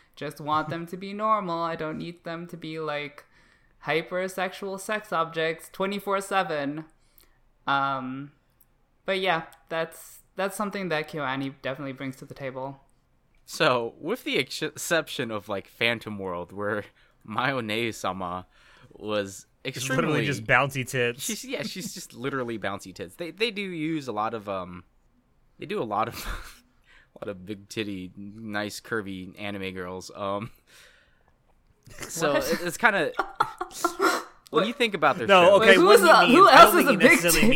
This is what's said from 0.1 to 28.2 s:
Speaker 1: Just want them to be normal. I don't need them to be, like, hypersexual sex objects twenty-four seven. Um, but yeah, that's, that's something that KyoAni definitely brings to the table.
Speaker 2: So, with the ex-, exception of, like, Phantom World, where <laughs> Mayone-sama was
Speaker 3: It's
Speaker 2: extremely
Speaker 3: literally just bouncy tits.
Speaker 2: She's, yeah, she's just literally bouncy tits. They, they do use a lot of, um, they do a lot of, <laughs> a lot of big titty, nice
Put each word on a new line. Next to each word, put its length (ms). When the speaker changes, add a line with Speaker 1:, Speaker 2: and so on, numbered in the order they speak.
Speaker 1:
Just 240
want 280
them 180
to 100
be 160
normal. 500
I 140
don't 220
need 260
them 240
to 80
be, 240
like, 440
hypersexual 920
sex 320
objects 600
twenty-four 480
seven. 640
Um, 640
but 140
yeah, 240
that's, 520
that's 200
something 320
that 200
KyoAni 540
definitely 300
brings 240
to 80
the 100
table. 460
Speaker 2:
So, 520
with 260
the 140
ex-, 240
exception 680
of, 180
like, 200
Phantom 500
World, 340
where 320
<laughs> 240
Mayone-sama 1200
was 560
Speaker 3:
It's 140
Speaker 2:
extremely 280
Speaker 3:
literally 200
just 180
bouncy 440
tits. 340
Speaker 2:
She's, 220
yeah, 180
she's 320
just 200
literally 440
bouncy 360
tits. 200
They, 160
they 200
do 120
use 460
a 40
lot 220
of, 140
um, 360
they 80
do 160
a 20
lot 240
of, 180
<laughs> 380
a 40
lot 40
of 160
big 220
titty, 480
nice 640